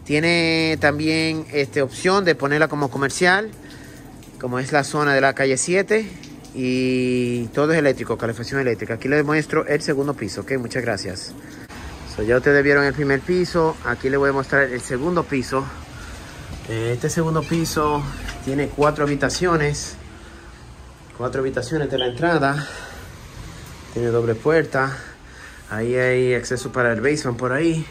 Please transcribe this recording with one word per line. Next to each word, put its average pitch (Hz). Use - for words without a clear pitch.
Tiene 160
también, 156
este, 143
opción 185
de 160
ponerla 147
como 147
comercial, 185
como 123
es 131
la 143
zona 143
de 135
la 135
calle 135
siete, 196
y 127
todo 147
es 165
eléctrico, 123
calefacción 117
eléctrica. 113
Aquí 113
les 143
muestro 151
el 147
segundo 143
piso, 104
ok, 135
muchas 120
gracias. 98
So, 107
ya 117
ustedes 143
vieron 143
el 139
primer 139
piso, 170
aquí 120
les 139
voy 139
a -
mostrar 135
el 123
segundo 147
piso. 131
Eh, 113
este 151
segundo 160
piso 151
tiene 135
cuatro 147
habitaciones, 147
cuatro 127
habitaciones 131
de 131
la 127
entrada, 143
tiene 120
doble 117
puerta, 139
ahí 117
hay 127
acceso 120
para 120
el 107
basement 135
por 123
ahí. 160